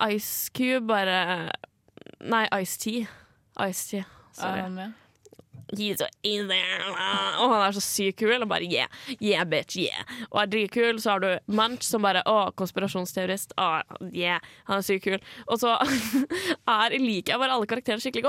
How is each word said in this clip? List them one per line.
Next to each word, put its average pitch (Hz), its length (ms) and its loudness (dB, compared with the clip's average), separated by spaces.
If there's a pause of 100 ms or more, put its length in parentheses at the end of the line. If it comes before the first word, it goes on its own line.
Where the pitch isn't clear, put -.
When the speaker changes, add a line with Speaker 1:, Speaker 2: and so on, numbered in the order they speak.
(160)
Speaker 1:
Ice - 340 -6
Cube 254 400 2
bare, 185 640 2 (640)
nei, 226 300 2 (140)
Ice-T. 220 440 -4 (560)
Ice-T. 196 400 -4 (300)
Sorry. 190 260 -4
Speaker 2:
Er 190 80 -2
han 185 80 -8
med? 196 200 -10 (840)
Speaker 1:
He's 202 220 -2
so 202 80 0 (160)
in 208 260 -2
there. 185 320 0 (640)
Og 262 100 6
han 214 140 4
er 196 100 0
så 196 80 -2
sykt 196 380 0
kul, 233 180 4
og 220 80 -2
bare, 165 160 0
"Yeah, 165 220 0 (340)
yeah, 190 240 2
bitch, 156 320 -2
yeah." 156 240 -2 (320)
Og 208 80 0
er 208 60 0
dritkul, 220 500 2
så 214 140 0
har 196 100 2
du 185 180 2 (140)
Munch, 226 320 2
som 220 160 0
bare, 190 240 4
"Å, 202 320 4
konspirasjonsteorist, 185 1040 -2
å, 160 220 2 (340)
yeah, 175 240 0 (240)
han 196 160 0
er 190 60 -4
sykt 190 180 0
kul." 190 140 0 (280)
Og 226 140 -2
så 233 140 4 (480)
<laughs> 330 560 0
er, 233 180 2
liker 226 380 0
jeg 240 100 2
bare 262 80 2
alle 226 160 2
karakterene 226 320 -2
skikkelig 247 280 -2